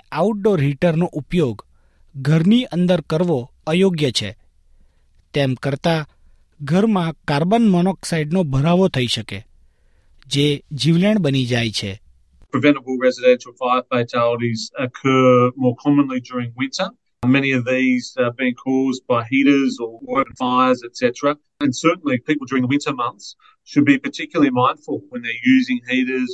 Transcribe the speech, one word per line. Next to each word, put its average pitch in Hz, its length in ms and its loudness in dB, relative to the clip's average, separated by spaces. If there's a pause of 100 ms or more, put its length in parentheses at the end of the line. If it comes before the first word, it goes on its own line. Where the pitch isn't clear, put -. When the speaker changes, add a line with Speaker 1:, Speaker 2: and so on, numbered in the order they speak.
(120)
Speaker 1:
આઉટડોર 196 500 0
હીટરનો 160 520 0
ઉપયોગ 143 440 -2 (580)
ઘરની 160 500 2
અંદર 175 360 0
કરવો 160 380 -2 (280)
અયોગ્ય 165 440 2
છે. 101 200 -6 (1040)
તેમ 139 220 0
કરતા 156 460 -2 (580)
ઘરમાં 175 560 0 (120)
કાર્બન 175 400 2
મોનોક્સાઇડનો 175 760 0
ભરાવો 165 440 2
થઈ 127 200 -2
શકે, 104 320 -6 (880)
જે 139 160 0 (280)
જીવલેણ 170 480 2
બની 135 260 0
જાય 117 260 -2
છે. 104 180 -6 (640)
Speaker 2:
Preventable 135 460 0
residential 127 600 2
fire 123 300 0
fatalities 120 720 -2 (180)
occur 131 520 2 (260)
more 127 180 0
commonly 139 460 0
during 123 340 -8
winter. 135 320 -6 (360)
Many 135 280 2
of 127 140 0
these 127 400 0 (120)
are 120 200 0
being 127 180 -2
caused 131 520 -2
by 120 180 0
heaters 135 540 2
or 113 120 -6 (180)
open 131 280 -4
fires, 127 480 0
et - 100 -20
cetera. 135 380 -2 (260)
And 143 160 0
certainly 147 440 -2
people 143 280 -6
during 131 180 -2
the 123 100 -2
winter 147 200 -4
months 123 320 -8 (420)
should 139 220 2
be 135 80 2
particularly 147 540 -2
mindful 135 500 -2
when 123 180 -14
they're 117 260 -10
using 127 380 4
heaters 127 480 -2